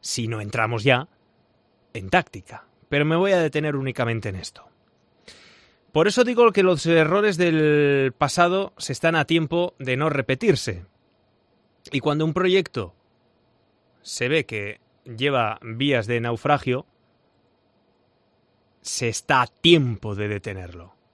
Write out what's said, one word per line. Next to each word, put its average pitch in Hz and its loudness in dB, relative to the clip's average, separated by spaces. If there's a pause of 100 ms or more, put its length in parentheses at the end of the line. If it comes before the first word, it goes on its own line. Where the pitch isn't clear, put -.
Si - -6
no 110 -6
entramos 110 -4
ya 127 2 (840)
en 95 -14
táctica. - -4 (220)
Pero 143 0
me 160 0
voy 190 2
a 185 2
detener 151 -2
únicamente 120 -4
en 95 -8
esto. - -16 (1200)
Por 160 2
eso 240 2
digo 233 4
que 196 2
los 180 2
errores 170 2
del 147 2
pasado 175 0
se - -10
están 165 0
a 151 2
tiempo 165 0
de 127 -2
no 151 0
repetirse. 131 -2 (1040)
Y 139 -2
cuando 151 0
un 160 -2
proyecto 180 -2 (1040)
se - -6
ve 147 0
que 104 -10 (240)
lleva 120 -2
vías 117 -2
de 120 -2
naufragio, 127 -2 (2000)
se - -6
está 127 0
a 120 0
tiempo 123 2
de 104 -4
detenerlo. 92 -10 (140)